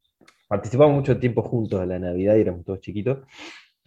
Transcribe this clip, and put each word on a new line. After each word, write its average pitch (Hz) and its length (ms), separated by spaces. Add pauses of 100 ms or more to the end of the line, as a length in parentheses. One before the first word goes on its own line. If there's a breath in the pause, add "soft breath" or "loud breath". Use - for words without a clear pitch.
(480)
participamos 143 460
mucho 135 240
tiempo 117 240
juntos 107 380
de 90 60
la 90 120
Navidad 92 380
y 110 60
éramos 90 220
todos 95 160
chiquitos. 104 380 (680 soft breath)